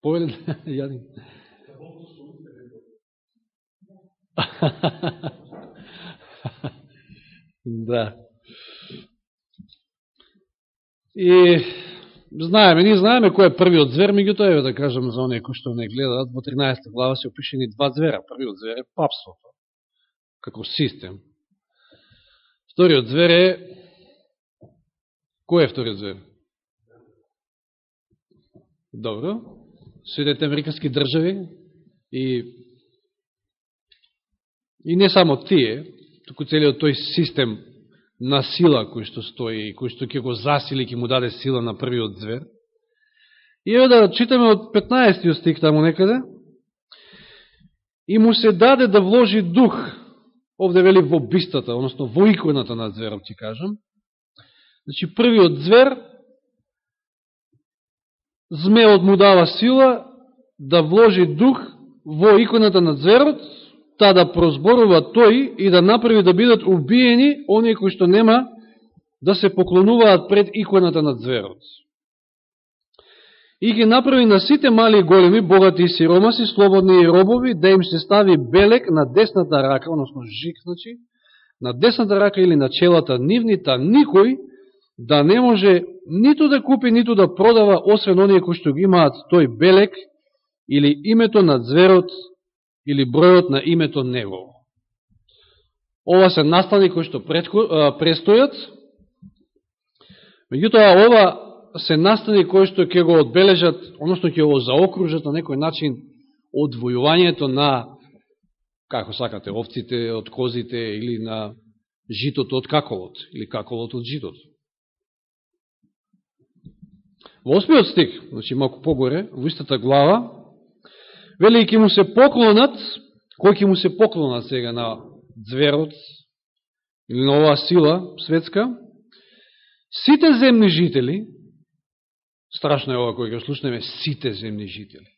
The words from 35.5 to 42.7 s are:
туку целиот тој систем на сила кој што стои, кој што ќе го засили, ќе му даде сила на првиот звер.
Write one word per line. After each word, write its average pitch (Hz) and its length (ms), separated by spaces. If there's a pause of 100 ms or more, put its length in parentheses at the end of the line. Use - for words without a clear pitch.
туку 143 180
целиот 147 380
тој 147 120 (200)
систем 127 420 (640)
на 135 220
сила 143 480
кој 110 180
што 113 140
стои, 110 540
кој 123 180
што 123 160
ќе 135 140
го 123 100
засили, 135 520
ќе 123 120
му 120 100
даде 123 300
сила 131 240
на 117 160
првиот 117 420
звер. 117 240 (1200)